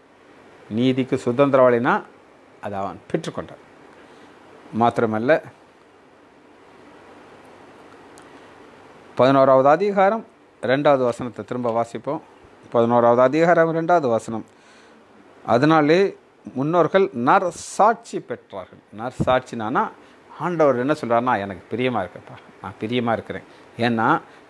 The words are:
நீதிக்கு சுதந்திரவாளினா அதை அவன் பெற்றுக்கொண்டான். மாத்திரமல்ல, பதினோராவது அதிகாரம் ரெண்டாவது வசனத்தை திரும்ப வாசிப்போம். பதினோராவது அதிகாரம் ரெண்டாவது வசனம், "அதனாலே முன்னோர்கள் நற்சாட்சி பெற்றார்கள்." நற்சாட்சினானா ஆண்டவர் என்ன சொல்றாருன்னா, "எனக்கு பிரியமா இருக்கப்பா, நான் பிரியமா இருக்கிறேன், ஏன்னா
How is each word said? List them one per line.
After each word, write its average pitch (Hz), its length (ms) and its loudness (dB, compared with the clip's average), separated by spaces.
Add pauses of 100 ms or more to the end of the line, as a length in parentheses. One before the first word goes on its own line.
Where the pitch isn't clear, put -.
(680)
நீதிக்கு 127 560 -2
சுதந்திரவாளினா 131 760 2 (580)
அதை 101 180 -10
அவன் 95 200 -10 (120)
பெற்றுக்கொண்டான். 147 460 -10 (1200)
மாத்திரமல்ல, 117 640 0 (3750)
பதினோராவது 135 540 4
அதிகாரம் 196 560 2 (360)
ரெண்டாவது 135 420 2
வசனத்தை 120 420 -6
திரும்ப 123 260 -6
வாசிப்போம். 117 500 -6 (500)
பதினோராவது 120 500 4
அதிகாரம் 165 540 2
ரெண்டாவது 165 340 0
வசனம், 113 360 -4 (1000)
"அதனாலே 156 720 2 (360)
முன்னோர்கள் 160 580 0
நற்சாட்சி 185 1080 -2
பெற்றார்கள்." 98 600 -16 (180)
நற்சாட்சினானா 127 920 -4 (480)
ஆண்டவர் 156 380 0
என்ன 127 140 -2
சொல்றாருன்னா, 120 480 -2
"எனக்கு 98 380 -10
பிரியமா 117 320 -4
இருக்கப்பா, 123 280 -20 (240)
நான் 98 180 -14
பிரியமா 117 320 -4
இருக்கிறேன், 101 320 -8 (340)
ஏன்னா 120 440 0 (280)